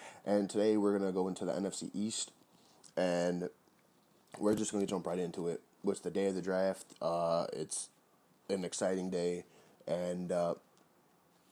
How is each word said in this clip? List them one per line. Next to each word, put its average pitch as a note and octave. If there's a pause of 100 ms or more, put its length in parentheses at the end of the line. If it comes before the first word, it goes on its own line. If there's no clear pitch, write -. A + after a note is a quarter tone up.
(240)
And G2+
today G#2+
we're G2+
gonna G2
go F#2
into F#2+
the F#2
N G2
F F2+
C -
East, G#2+ (640)
and F2 (880)
we're G#2+
just G#2+
gonna G2+
jump F#2
right F2
into E2+
it. E2 (260)
It's G2
the F2
day G2
of F#2+
the F#2
draft. F#2
Uh, E2+
it's - (580)
an F#2+
exciting F#2
day, F2 (420)
and, F2+
uh, F2 (960)